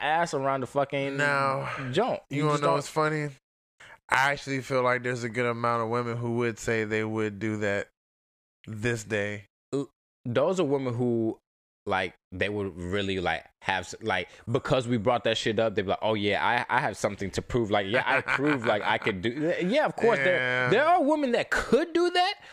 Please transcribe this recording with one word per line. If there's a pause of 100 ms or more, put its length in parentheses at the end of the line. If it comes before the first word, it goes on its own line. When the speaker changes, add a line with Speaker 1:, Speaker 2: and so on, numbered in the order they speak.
Speaker 1:
ass
around
the
fucking
Speaker 2:
Now, (240)
Speaker 1:
joint. (100)
Speaker 2:
you
Speaker 1:
You
Speaker 2:
wanna
Speaker 1:
just
Speaker 2:
know
Speaker 1:
don't
Speaker 2:
what's
funny? (800)
I
actually
feel
like
there's
a
good
amount
of
women
who
would
say
they
would
do
that (800)
this
day. (260)
Speaker 1:
L-, (360)
those
are
women
who, (480)
like, (180)
they
would
really,
like, (180)
have
s-,
like, (220)
because
we
brought
that
shit
up,
they'd
be
like,
"Oh,
yeah,
I,
I
have
something
to
prove."
Like,
"Yeah,
I
prove,
like,
I
could
do,"
Speaker 2:
<laughs>
Speaker 1:
yeah,
of
course,
there,
Speaker 2:
Yeah.
Speaker 1:
there
are
women
that
could
do
that, (180)